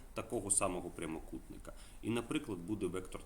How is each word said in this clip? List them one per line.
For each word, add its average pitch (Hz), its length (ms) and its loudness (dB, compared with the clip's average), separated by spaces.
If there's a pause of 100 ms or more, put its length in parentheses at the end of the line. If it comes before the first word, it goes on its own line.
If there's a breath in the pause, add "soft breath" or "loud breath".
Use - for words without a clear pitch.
(140 loud breath)
такого 104 360 0
самого 90 400 6
прямокутника. - 840 -4 (300 loud breath)
І, 104 80 2
наприклад, 113 480 2
буде 95 280 0
вектор 90 400 -2